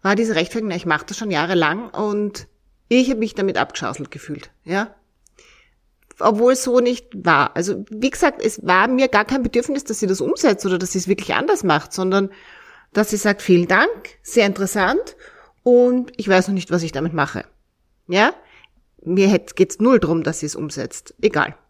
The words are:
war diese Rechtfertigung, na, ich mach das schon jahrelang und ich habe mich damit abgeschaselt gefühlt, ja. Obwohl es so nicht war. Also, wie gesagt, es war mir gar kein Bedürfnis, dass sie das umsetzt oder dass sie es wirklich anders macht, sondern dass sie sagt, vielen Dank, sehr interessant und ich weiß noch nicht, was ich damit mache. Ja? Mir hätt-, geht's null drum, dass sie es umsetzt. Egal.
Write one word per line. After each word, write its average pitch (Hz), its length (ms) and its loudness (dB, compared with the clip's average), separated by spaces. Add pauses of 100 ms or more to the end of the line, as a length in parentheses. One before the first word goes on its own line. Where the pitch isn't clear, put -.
war 196 120 0
diese 220 220 0
Rechtfertigung, 208 320 -2
na, 175 80 -4
ich 185 100 -8
mach 151 160 0
das - 140 -14
schon 208 160 -6
jahrelang 170 580 0
und 208 560 -6 (420)
ich 254 220 4
habe 233 80 -2
mich 214 160 -4
damit 196 220 -2
abgeschaselt - 560 -6
gefühlt, - 380 -14 (140)
ja. 196 300 -6 (1200)
Obwohl 220 340 4
es 254 100 0
so 247 180 2
nicht 240 340 -2
war. 170 420 2
Also, 190 340 -4
wie 226 200 -2
gesagt, - 320 0
es - 220 -4
war 185 240 4
mir 254 200 2
gar 214 160 2
kein 262 180 -2
Bedürfnis, 247 420 -2
dass - 160 -8
sie 214 60 0
das 190 140 0
umsetzt 277 460 0
oder 180 120 0
dass 180 140 -6
sie 190 60 -2
es 180 100 -6
wirklich - 260 -2
anders - 300 0
macht, 156 280 0
sondern 190 380 0 (600)
dass 208 180 0
sie 214 60 -4
sagt, 202 260 -2
vielen 175 260 4
Dank, 247 220 2 (320)
sehr 220 240 2
interessant 196 720 -2 (460)
und 247 540 4
ich 202 120 -6
weiß 190 200 4
noch 202 60 -2
nicht, 180 160 -6
was 175 120 0
ich 160 100 -8
damit 156 200 -4
mache. 143 320 -4 (600)
Ja? 208 280 2 (680)
Mir 190 240 2
hätt-, - 280 0
geht's - 240 0
null 240 180 6
drum, 165 240 0
dass 156 180 -4
sie 151 60 -8
es - 80 -8
umsetzt. - 680 -10
Egal. - 360 0 (140)